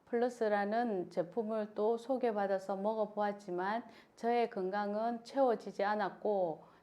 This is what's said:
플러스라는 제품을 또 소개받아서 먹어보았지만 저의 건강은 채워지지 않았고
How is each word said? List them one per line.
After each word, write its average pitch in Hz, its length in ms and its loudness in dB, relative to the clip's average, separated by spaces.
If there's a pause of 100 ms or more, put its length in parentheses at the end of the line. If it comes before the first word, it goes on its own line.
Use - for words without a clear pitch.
플러스라는 220 1040 0
제품을 214 640 -2
또 214 200 2
소개받아서 208 800 0
먹어보았지만 208 1080 -2 (320)
저의 233 340 2
건강은 208 720 -2
채워지지 220 600 2
않았고 196 800 0 (180)